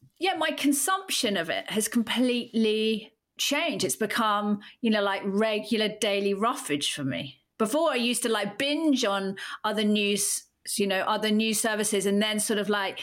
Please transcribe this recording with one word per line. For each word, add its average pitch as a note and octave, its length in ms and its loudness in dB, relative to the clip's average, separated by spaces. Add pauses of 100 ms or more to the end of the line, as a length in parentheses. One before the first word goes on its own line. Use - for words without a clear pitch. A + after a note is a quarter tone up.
(200)
yeah, F4+ 160 0
my D#4+ 160 0
consumption C#4+ 840 0
of E3 140 -2
it - 220 -4
has G#3+ 160 0
completely A3 1300 0 (220)
changed. C#4+ 480 -2
It's - 120 -2
become, G#3 640 0 (200)
you A#3 120 2
know, G#3+ 100 2
like, G3 220 0
regular G#3+ 640 0
daily G3+ 460 0
roughage F#3+ 580 -2
for D3 100 -6
me. C3 380 -6 (180)
Before, C#4+ 320 2
I C4 60 0
used A#3+ 260 0
to, A#3+ 60 0
like, G3+ 300 -2
binge D4 460 2
on G3 300 0 (300)
other G#3+ 180 0
news, G#3 600 2 (320)
you G3+ 100 2
know, F#3+ 140 0
other G#3+ 320 0
news A3 280 2
services G#3 460 0
and G3+ 160 2
then G#3+ 160 0
sort G#3 220 0
of, G3+ 80 -2
like, G3+ 340 0